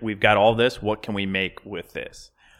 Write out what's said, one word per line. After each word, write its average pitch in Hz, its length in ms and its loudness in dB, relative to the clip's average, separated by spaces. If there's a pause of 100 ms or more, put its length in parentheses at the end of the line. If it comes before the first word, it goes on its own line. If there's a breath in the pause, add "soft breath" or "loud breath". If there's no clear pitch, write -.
we've 107 180 -4
got 107 180 4
all 107 160 6
this. 117 280 0
What 107 200 -2
can 110 120 -8
we 101 120 -4
make 95 400 -4
with 92 280 -12
this?" - 360 -14 (300 soft breath)